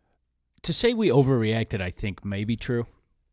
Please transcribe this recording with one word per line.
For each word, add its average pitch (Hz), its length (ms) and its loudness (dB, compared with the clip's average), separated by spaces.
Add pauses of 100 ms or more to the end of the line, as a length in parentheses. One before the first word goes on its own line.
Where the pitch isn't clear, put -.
(640)
to 175 100 -4
say 240 200 2
we 220 160 2
overreacted, 117 720 2
I 90 100 -4
think - 340 -8
may 101 200 -4
be 113 100 -2
true. 120 320 -4 (460)